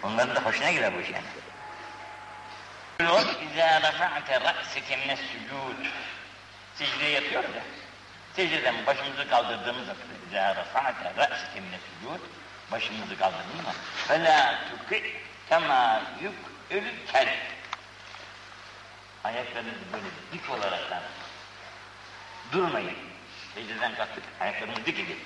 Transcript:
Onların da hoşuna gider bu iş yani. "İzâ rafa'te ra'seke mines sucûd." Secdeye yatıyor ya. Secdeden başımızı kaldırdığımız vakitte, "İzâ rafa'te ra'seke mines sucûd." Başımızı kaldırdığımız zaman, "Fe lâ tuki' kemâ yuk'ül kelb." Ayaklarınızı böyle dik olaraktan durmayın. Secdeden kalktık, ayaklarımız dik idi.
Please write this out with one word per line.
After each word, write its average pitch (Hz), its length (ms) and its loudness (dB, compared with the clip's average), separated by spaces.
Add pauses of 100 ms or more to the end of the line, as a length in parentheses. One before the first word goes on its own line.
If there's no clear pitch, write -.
Onların 117 320 4
da - 40 6
hoşuna 113 320 2
gider 117 240 4
bu 87 60 -4
iş 90 80 -4
yani. - 140 -4 (2250)
"İzâ 160 300 8
rafa'te 156 600 4
ra'seke 139 560 0
mines 135 220 0
sucûd." 131 680 -6 (880)
Secdeye 143 360 0
yatıyor - 320 2
ya. - 180 -4 (760)
Secdeden 156 500 2
başımızı 139 440 0
kaldırdığımız 120 600 2
vakitte, - 260 -10 (140)
"İzâ 196 260 4
rafa'te - 640 0
ra'seke - 420 2
mines 92 220 -10
sucûd." 151 400 -10 (500)
Başımızı 107 480 -4
kaldırdığımız 95 380 0
zaman, 139 180 -4 (320)
"Fe 160 160 6
lâ 151 360 8 (100)
tuki' - 460 -2 (340)
kemâ 131 520 8 (200)
yuk'ül 196 640 -4 (280)
kelb." 131 180 8 (1900)
Ayaklarınızı 113 680 -4
böyle 104 120 -6 (280)
dik - 160 -8
olaraktan 95 520 -2 (1500)
durmayın. 123 460 2 (580)
Secdeden 110 400 -2
kalktık, - 280 -4 (180)
ayaklarımız - 440 -4
dik 165 140 -2
idi. 175 260 -6